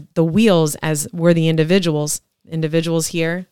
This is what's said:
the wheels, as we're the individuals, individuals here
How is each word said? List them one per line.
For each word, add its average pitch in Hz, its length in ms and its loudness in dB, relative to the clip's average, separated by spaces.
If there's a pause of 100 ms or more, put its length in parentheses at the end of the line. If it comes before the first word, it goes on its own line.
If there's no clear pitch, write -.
(160)
the 170 80 2
wheels, 165 520 2
as 156 380 -4
we're 170 200 2
the 165 140 2
individuals, 160 720 0 (280)
individuals 165 580 -2
here 170 440 -4